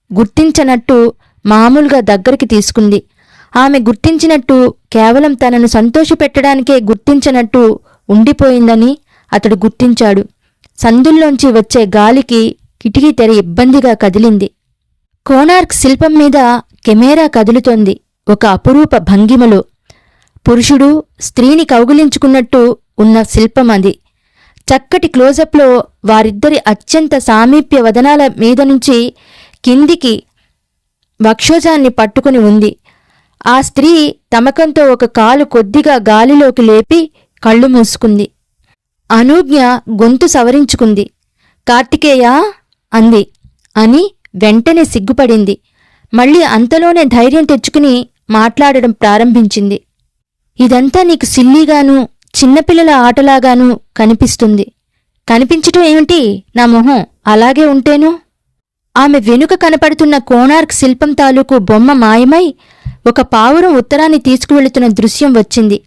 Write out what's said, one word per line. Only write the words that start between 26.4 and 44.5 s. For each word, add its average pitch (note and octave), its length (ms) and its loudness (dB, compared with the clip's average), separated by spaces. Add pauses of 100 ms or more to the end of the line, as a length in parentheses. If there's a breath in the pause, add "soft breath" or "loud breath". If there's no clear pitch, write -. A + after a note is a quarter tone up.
అత్యంత D4 500 -4
సామీప్య B3+ 640 0
వదనాల C4 560 0
మీద A#3 240 0
నుంచి C4 520 0 (520 soft breath)
కిందికి C4+ 580 0 (960)
వక్షోజాన్ని C#4+ 680 0
పట్టుకుని B3 480 -2
ఉంది. G#3+ 380 0 (720)
ఆ B3+ 140 0
స్త్రీ D4+ 540 0 (220)
తమకంతో C#4+ 480 0
ఒక B3+ 200 0
కాలు A#3 380 0
కొద్దిగా C4 520 0
గాలిలోకి B3 640 2
లేపి A3+ 500 0 (320)
కళ్ళు A#3 240 2
మూసుకుంది. A3 640 -2 (800)
అనూజ్ఞ C4+ 500 2 (300)
గొంతు A#3 360 0
సవరించుకుంది. A#3+ 840 0 (600)
"కార్తికేయా?" C4 840 0 (400)
అంది. A3+ 340 2 (500)
అని C4 340 0 (240)
వెంటనే A3+ 480 0